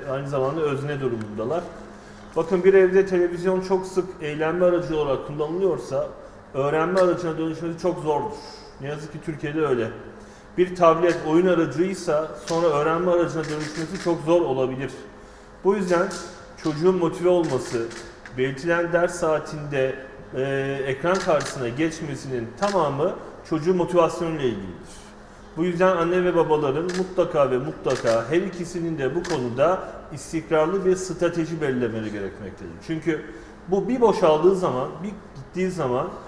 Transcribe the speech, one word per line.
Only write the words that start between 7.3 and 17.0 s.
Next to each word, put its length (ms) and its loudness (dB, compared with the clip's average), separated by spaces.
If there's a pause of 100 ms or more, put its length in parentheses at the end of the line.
dönüşmesi 440 -4
çok 160 0
zordur. 380 -2 (440)
Ne 80 -10
yazık 240 -10
ki 140 -10
Türkiye'de 400 -2
öyle. 220 0 (720)
Bir 180 2
tablet 400 6 (120)
oyun 180 6
aracıysa 840 2 (180)
sonra 200 2
öğrenme 440 2
aracına 340 2
dönüşmesi 600 -6
çok 160 0
zor 200 4
olabilir. 500 0 (760)
Bu 120 4
yüzden 300 2 (560)
çocuğun 340 2
motive 320 0